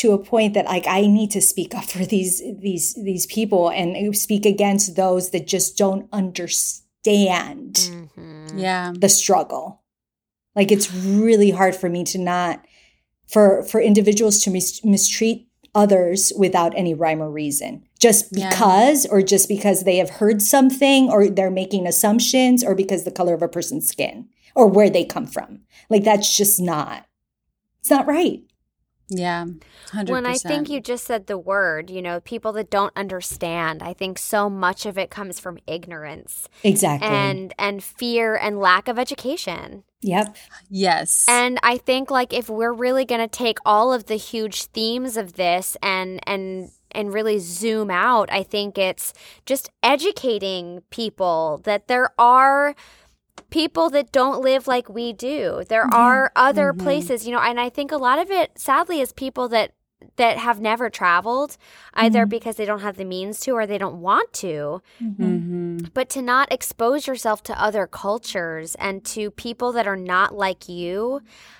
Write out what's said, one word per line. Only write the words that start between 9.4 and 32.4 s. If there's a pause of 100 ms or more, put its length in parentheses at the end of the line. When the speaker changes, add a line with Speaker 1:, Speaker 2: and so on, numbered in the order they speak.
Speaker 1:
Like,
it's
really
hard
for
me
to
not, (600)
for,
for
individuals
to
mis-,
mistreat (260)
others
without
any
rhyme
or
reason, (160)
just
Speaker 3:
Yeah.
Speaker 1:
because,
or
just
because
they
have
heard
something,
or
they're
making
assumptions,
or
because
the
color
of
a
person's
skin, (260)
or
where
they
come
from. (280)
Like,
that's
just
not, (760)
it's
not
right. (680)
Speaker 3:
Yeah, (460)
hundred
percent.
Speaker 2:
When
I
think
you
just
said
the
word,
you
know,
people